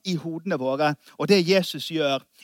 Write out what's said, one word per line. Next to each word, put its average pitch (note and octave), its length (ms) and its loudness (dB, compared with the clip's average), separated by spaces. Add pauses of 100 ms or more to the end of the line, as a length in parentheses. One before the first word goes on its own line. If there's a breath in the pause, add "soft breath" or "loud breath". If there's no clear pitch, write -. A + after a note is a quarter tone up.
i F3+ 120 0
hodene E3 400 -4
våre. C#3 340 0 (240 soft breath)
Og C#3+ 100 -2
det G3 160 6
Jesus F3 460 0
gjør C#3+ 340 -2 (200 loud breath)